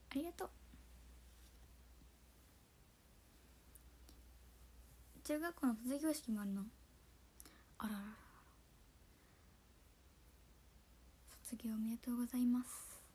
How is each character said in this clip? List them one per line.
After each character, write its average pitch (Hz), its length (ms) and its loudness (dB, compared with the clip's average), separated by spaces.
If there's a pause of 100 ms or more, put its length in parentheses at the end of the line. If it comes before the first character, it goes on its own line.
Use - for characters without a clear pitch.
(120)
あ - 40 -2
り 277 80 2
が 339 100 -2
と - 120 -2
う。 - 40 -4 (4000)
中 - 160 4
学 339 160 2
校 269 120 6
の 233 80 8
卒 247 240 2
業 311 140 6
式 294 180 0
も 208 100 4
あ 202 40 2
る 196 60 2
の？ 196 140 2 (1120)
あ 226 80 2
ら 214 60 2
ら 202 40 0
ら 202 80 -4
ら。 214 120 -8 (3250)
卒 240 160 -2
業 220 80 2
お 220 40 2
め 220 140 4
で 233 60 2
と 247 140 0
う 240 60 4
ご 240 80 4
ざ 247 120 2
い 247 80 10
ま 247 180 10
す。 - 380 -8 (140)